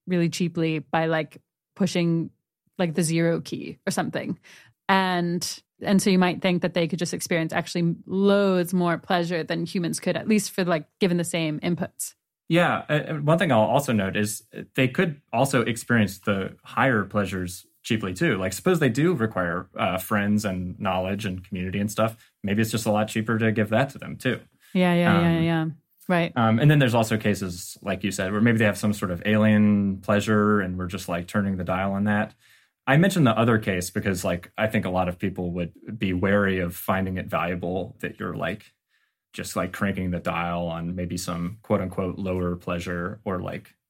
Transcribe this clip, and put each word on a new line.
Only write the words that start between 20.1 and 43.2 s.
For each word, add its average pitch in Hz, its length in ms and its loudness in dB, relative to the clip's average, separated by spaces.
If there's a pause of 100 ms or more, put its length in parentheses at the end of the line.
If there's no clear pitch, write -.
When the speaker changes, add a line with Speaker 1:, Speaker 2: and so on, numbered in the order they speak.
Speaker 2:
and 92 340 -4
knowledge 95 460 -2
and 92 180 -6
community 92 380 -6
and 104 100 -2
stuff. 113 260 -2 (280)
Maybe 101 180 0
it's 110 80 -2
just 113 160 -2
a 110 60 0
lot 107 160 0
cheaper 113 280 -2
to 110 140 2
give 104 200 0
that 110 200 2
to - 80 -16
them - 180 -12
too. 123 220 -2 (340)
Speaker 1:
Yeah, 180 220 4
yeah, 170 260 4
yeah, 170 180 4
Speaker 2:
Um, 165 40 2
Speaker 1:
yeah. 165 240 0 (400)
Right. 165 300 0
Speaker 2:
Um, 113 240 4
and 147 100 8
then 151 80 6
there's 123 160 4
also 113 220 2
cases, 95 640 -4
like 95 220 -4
you 98 80 -2
said, 95 180 -2
where 104 100 0
maybe 117 180 4
they 113 60 4
have 101 140 2
some 104 140 0
sort 101 180 -4
of 87 160 -4
alien 104 680 4
pleasure 104 640 2
and 92 180 -4
we're 92 80 -4
just, 90 220 -8
like, 87 180 -4
turning 98 300 -2
the 90 80 -4
dial 95 300 -2
on 98 100 0
that. 104 280 0 (540)
I 135 100 6
mentioned 180 300 4
the 110 100 4
other 117 220 4
case 92 320 -2
because, 98 340 -2
like, 87 320 -4
I 107 120 0
think 107 160 0
a 92 60 -2
lot 90 180 0
of 90 100 -6
people 92 320 -4
would 87 220 -6 (260)
be 95 140 -2
wary 95 480 2
of 87 160 -4
finding 95 400 -2
it 90 100 -6
valuable 87 720 -4
that - 220 -10
you're, 95 160 -6
like, 92 360 -8 (600)
just, - 220 -10
like, 90 180 -4
cranking 95 400 -2
the 87 60 -2
dial 87 480 -4
on 85 280 -6
maybe 90 240 -6
some 87 420 -6
quote 101 220 -2
unquote 92 360 -6
lower 92 380 -2
pleasure 90 680 -6